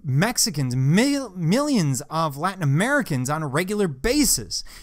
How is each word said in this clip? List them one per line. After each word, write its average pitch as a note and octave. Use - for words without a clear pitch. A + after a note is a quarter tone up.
Mexicans, D3
mil-, A3
millions F3+
of D#3
Latin F#3
Americans D#3
on D#3
a D3
regular F#3
basis, G#3